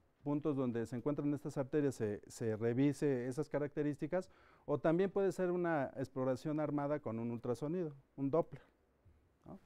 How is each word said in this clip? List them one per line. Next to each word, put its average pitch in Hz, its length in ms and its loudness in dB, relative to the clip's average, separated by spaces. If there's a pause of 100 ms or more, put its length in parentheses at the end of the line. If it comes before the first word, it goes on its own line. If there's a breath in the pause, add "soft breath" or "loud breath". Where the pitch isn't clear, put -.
(220)
puntos 147 340 0
donde 117 300 0
se 127 100 -6
encuentran 147 380 0
estas 139 220 -6
arterias 143 380 2
se, 104 320 -2
se 110 300 -2
revise 127 720 2
esas 139 200 -4
características, 147 840 -2 (340 soft breath)
o 143 140 0
también 175 320 4
puede 196 200 2
ser 180 220 0
una 170 440 0
exploración 131 600 -2
armada 147 400 0
con 113 220 -4
un 117 100 -2
ultrasonido, 143 640 -2 (220)
un 139 140 0
Doppler, 156 320 0 (840)
¿no? - 220 -18